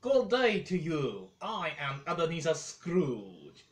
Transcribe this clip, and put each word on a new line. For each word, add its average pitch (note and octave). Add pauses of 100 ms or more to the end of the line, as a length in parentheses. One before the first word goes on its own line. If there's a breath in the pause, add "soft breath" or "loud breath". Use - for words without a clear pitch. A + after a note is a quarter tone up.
Good B3
day A#3
to F3+
you. C#3 (100)
I F#3
am C#3+
Ebenezer E3
Scrooge A2+